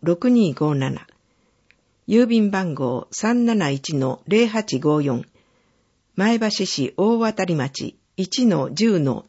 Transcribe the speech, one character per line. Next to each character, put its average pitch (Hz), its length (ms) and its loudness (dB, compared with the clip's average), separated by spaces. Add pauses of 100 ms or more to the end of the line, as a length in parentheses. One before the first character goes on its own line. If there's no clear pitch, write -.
六 175 280 0
二 220 220 4
五 151 220 0
七。 135 320 -4 (1000)
郵 233 180 4
便 220 240 2
番 190 240 -2
号 127 380 -4
三 233 340 0
七 202 240 2
一 139 240 -4
の 131 320 -2
零 220 220 2
八 208 320 -4
五 151 200 2
四。 139 240 -2 (920)
前 220 240 2
橋 214 100 -2
市 185 460 -4
大 220 220 2
渡 190 360 -2
町 139 420 -6 (200)
一 240 300 -2
の 156 280 0
十 202 240 2
の 135 300 -2